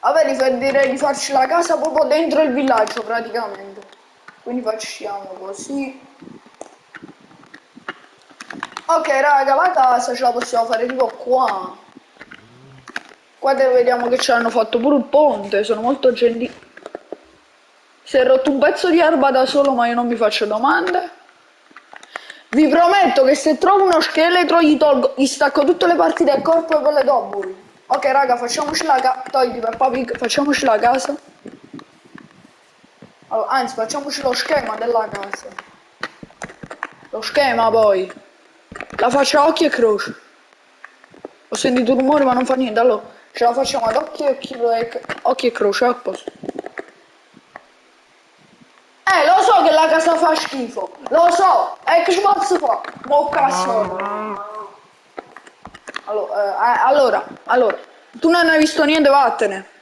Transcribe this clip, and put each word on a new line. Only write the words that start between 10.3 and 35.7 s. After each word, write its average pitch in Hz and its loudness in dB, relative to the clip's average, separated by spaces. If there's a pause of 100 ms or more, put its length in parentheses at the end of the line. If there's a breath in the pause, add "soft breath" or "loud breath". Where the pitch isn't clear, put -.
possiamo 240 -2
fare 226 -2
tipo 254 -2
qua. 220 -2 (1600)
Qua 269 0
te-, 262 2
vediamo 240 2
che 247 0
ci - -2
hanno 233 2
fatto 226 0
pure 277 2
un 269 0
ponte, 208 2
sono 220 -2
molto 254 2
gentili. 233 -2 (1300)
Si - -4
è 254 4
rotto 262 4
un 277 0
pezzo 294 2
di 330 4
erba 302 4
da 262 2
solo, 277 2
ma 240 0
io 233 -2
non 240 -2
mi 233 -2
faccio 214 0
domande. 330 -2 (1300 loud breath)
Vi 294 2
prometto 339 4
che 269 4
se 311 0
trovo 392 4
uno 339 4
scheletro 339 2
gli 302 4
tolgo, 269 2
gli 269 2
stacco 285 0
tutte 339 2
le 339 4
parti 330 2
del 269 2
corpo 320 0
e - -6
ve 294 2
le 277 2
do 262 2
a 196 -2
voi. 196 -10 (320)
Ok, - -2
raga, 269 2
facciamoci 302 -4
la 277 2
ga-, 262 -2
togli 254 -2
Peppa 226 -2
Pig, 247 -6
facciamoci 285 -2
la 220 2
casa. 254 0 (2250)
Allora, 220 -4
anzi, 254 -2
facciamoci 285 -8
lo 262 0
schema 247 -4
della 226 -2
casa. 196 -12 (1600)